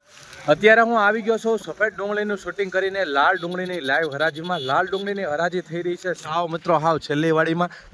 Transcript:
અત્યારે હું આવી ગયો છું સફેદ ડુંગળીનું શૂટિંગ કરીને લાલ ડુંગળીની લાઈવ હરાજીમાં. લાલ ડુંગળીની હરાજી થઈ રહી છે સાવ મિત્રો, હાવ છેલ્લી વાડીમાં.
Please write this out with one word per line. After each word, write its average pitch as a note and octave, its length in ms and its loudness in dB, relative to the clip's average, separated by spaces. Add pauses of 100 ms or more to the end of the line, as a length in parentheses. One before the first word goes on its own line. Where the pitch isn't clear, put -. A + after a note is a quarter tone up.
(480)
અત્યારે G#3 320 6
હું A3+ 260 4
આવી G#3+ 160 2
ગયો A3 160 2
છું A3+ 200 0
સફેદ G3 380 -4
ડુંગળીનું G#3 420 -4
શૂટિંગ F3+ 340 -6
કરીને F#3+ 320 -2
લાલ D3+ 320 2
ડુંગળીની F3+ 440 -6
લાઈવ C#3 340 -2
હરાજીમાં. D#3+ 460 -2
લાલ C#3+ 260 0
ડુંગળીની G3 380 -4
હરાજી E3 360 -2
થઈ E3 220 -8
રહી F3 140 -4
છે F3+ 160 -4
સાવ D#3+ 360 -4
મિત્રો, E3 300 2
હાવ D#3+ 200 2
છેલ્લી D3+ 320 0
વાડીમાં. D#3+ 400 2 (240)